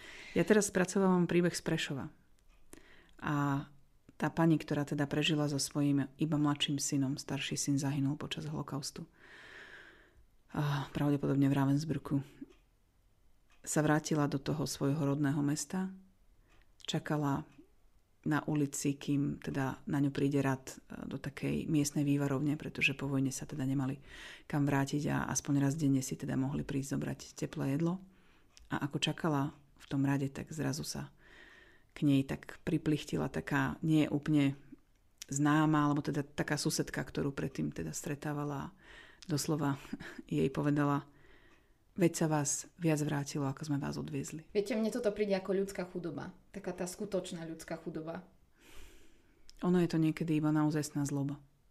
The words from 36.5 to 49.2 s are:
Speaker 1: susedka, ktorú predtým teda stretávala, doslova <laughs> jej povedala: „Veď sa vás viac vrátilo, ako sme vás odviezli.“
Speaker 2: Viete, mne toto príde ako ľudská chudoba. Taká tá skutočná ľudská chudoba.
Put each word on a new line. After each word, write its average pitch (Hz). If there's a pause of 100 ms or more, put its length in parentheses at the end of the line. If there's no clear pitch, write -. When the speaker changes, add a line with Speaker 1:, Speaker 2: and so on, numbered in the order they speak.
Speaker 1:
susedka, 147
ktorú 143
predtým 151
teda -
stretávala, 147 (580)
doslova 147 (240)
<laughs> -
jej 156
povedala: 147 (880)
„Veď 170
sa 165
vás 151 (120)
viac 160
vrátilo, 143
ako 135
sme 143
vás 147
odviezli.“ 147
Speaker 2:
Viete, 208
mne 220
toto 208
príde 208
ako 190
ľudská 196
chudoba. 170 (160)
Taká 190
tá 180
skutočná 180
ľudská 165
chudoba. 165 (1400)